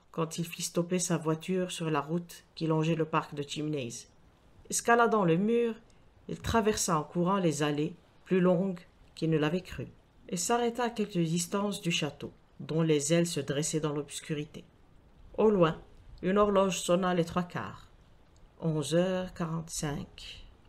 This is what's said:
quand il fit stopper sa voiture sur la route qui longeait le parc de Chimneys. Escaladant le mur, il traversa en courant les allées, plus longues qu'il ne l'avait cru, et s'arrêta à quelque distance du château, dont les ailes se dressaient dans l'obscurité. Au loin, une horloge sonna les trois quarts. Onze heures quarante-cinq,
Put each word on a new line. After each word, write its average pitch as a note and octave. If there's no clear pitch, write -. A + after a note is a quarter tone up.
quand D#3+
il E3+
fit -
stopper F3
sa F3
voiture E3
sur D#3+
la C#3+
route E3+
qui D#3+
longeait D#3+
le D#3
parc D#3
de C#3+
Chimneys. C#3+
Escaladant A3
le E3
mur, A3+
il -
traversa G#3
en D3+
courant F3
les D#3
allées, D3+
plus F#3
longues F3+
qu'il D#3+
ne D#3+
l'avait D3+
cru, -
et F#3
s'arrêta A#3+
à A3+
quelque G#3
distance F3+
du E3+
château, -
dont D#3
les D#3
ailes E3+
se E3+
dressaient D3
dans D3+
l'obscurité. D3
Au G#3+
loin, E3+
une F#3
horloge G3
sonna F3+
les E3+
trois F3
quarts. -
Onze D3+
heures F#3
quarante-cinq, -